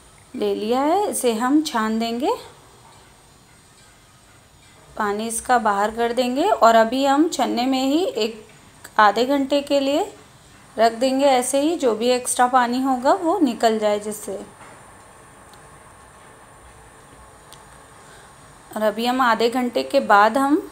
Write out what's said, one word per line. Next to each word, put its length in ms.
ले 200
लिया 260
है। 300
इसे 220
हम 300
छान 360
देंगे, 320
पानी 300
इसका 320
बाहर 320
कर 220
देंगे 360
और 260
अभी 300
हम 240
छन्ने 380
में 160
ही 220
एक 400
आधे 260
घंटे 340
के 200
लिए 220
रख 160
देंगे, 320
ऐसे 360
ही 160
जो 200
भी 120
extra 400
पानी 340
होगा 320
वो 240
निकल 400
जाए 220
जिससे। 360
और 120
अभी 240
हम 140
आधे 300
घंटे 340
के 180
बाद 360
हम 220